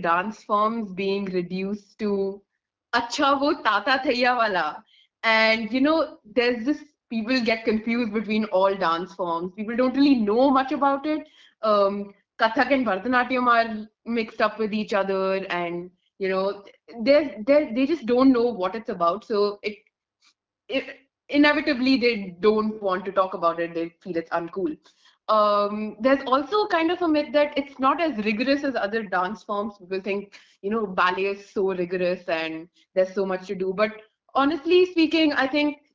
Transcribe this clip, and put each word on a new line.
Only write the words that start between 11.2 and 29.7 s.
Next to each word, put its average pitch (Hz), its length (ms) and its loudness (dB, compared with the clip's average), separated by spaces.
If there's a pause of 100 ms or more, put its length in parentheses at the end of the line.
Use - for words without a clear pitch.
Um, 202 520 0 (240)
Kathak 240 340 0
and 262 140 2
Bharatanatyam 240 640 0
are 226 400 2 (180)
mixed 233 360 -4
up 214 180 0
with 214 140 -2
each 214 200 -4
other, 190 420 0 (140)
and, 175 400 -6 (300)
you 190 80 -4
know, 196 360 -2 (400)
they're, 277 320 2 (100)
they're, 277 280 4
they 262 120 0
just 285 200 -2
don't 254 280 6
know 233 140 2
what 190 280 -4
it's 226 140 -10
about. 180 340 0
So 208 400 -2
it, 208 140 -8 (880)
it, 262 300 -6 (320)
inevitably, 294 680 4
they 208 440 -2
don't 214 400 2
want 190 240 -2
to 196 80 -6
talk 190 200 0
about 170 280 -2
it. 170 120 -4
They 165 160 -4 (120)
feel 175 160 -8
it's 165 140 -6
uncool. 170 460 -4 (520)
Um, 208 680 0
there's 269 260 2
also 294 420 0
kind 330 220 0
of 359 120 -4
a 349 60 2
myth 294 260 0
that 294 240 2
it's 277 220 -6
not 285 220 2
as 294 220 -2
rigorous 247 400 0
as 269 120 -2
other 208 280 -2
dance 185 400 -4
forms. 208 340 -6